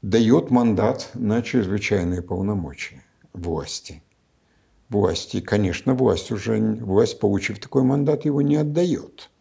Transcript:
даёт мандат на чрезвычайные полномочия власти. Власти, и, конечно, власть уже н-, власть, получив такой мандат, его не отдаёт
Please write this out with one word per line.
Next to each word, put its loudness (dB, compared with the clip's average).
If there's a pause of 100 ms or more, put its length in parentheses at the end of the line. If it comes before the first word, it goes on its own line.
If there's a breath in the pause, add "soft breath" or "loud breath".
даёт 4
мандат 2
на 0
чрезвычайные 0
полномочия -6 (300)
власти. -8 (880)
Власти, 0
и, -2
конечно, 0
власть 2
уже -2
н-, -2
власть, 2
получив 0
такой -2
мандат, 2
его 0
не 2
отдаёт -2 (120)